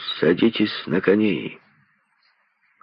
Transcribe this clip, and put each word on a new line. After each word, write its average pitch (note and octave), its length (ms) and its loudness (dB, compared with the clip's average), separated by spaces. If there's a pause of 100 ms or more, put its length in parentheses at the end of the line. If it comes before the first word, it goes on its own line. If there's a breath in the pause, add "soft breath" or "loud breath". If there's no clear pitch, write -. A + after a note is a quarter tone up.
(200)
садитесь - 680 0
на F2 140 -2
коней!» G2 600 0 (1200)